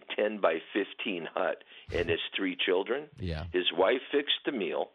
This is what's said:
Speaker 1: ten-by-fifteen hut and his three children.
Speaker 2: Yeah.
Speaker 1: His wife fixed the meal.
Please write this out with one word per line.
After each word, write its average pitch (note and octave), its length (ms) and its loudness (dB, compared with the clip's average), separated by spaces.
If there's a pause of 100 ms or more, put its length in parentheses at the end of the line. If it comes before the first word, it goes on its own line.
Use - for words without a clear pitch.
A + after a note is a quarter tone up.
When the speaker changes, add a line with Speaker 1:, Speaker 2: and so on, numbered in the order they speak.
(140)
Speaker 1:
ten-by-fifteen F#2+ 1200 0
hut F2 300 -2 (280)
and E2+ 160 0
his E2 120 0 (160)
three F#2 200 -2
children. G2+ 480 0 (140)
Speaker 2:
Yeah. D#2+ 340 -4
Speaker 1:
His F2+ 120 2 (120)
wife F#2+ 240 6 (120)
fixed D3 320 2
the D#3+ 80 -2
meal. E2+ 420 -2